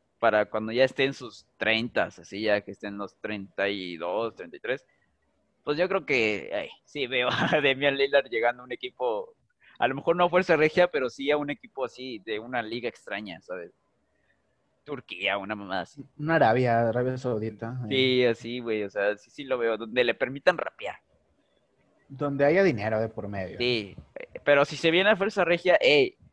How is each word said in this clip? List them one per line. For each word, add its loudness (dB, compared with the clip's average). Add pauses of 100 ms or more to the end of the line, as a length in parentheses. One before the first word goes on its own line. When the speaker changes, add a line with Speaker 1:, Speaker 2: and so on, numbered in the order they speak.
(200)
Speaker 1:
para 4
cuando -6
ya 4
esté 0
en -2
sus -16 (120)
treintas, 0
así -10
ya 2
que -14
esté -12
en -10
los -12
treinta -6
y -8
dos, -4
treinta -16
y -18
tres, -6 (760)
pues -2
yo 0
creo -2
que, 0
ay, -6 (160)
sí -6
veo 0
<laughs> -2
a 0
Damian 2
Lillard 4
llegando 0
a -18
un -10
equipo, -4 (460)
a 2
lo 0
mejor 0
no 4
a 2
Fuerza 4
Regia, 4
pero -2
sí -6
a 4
un -4
equipo -8
así, -10
de -6
una -6
liga -6
extraña, -10
¿sabes? -12 (1120)
Turquía, -4
una -6
mamada -6
así. -12 (120)
Speaker 2:
Una 0
Arabia, 4
Arabia -2
Saudita, -6
eh. -8
Speaker 1:
Sí, 2
así, -2
güey, -4
o -8
sea, 0
sí, -20
sí -14
lo -2
veo, 0
donde 0
le 2
permitan 0
rapear. -8 (1120)
Speaker 2:
Donde 0
haya 6
dinero 0
de -2
por -10
medio. -8
Speaker 1:
Sí, -2 (200)
eh, -14
pero 6
si -4
se 2
viene 4
a 4
Fuerza 0
Regia, 2
ey, 4 (160)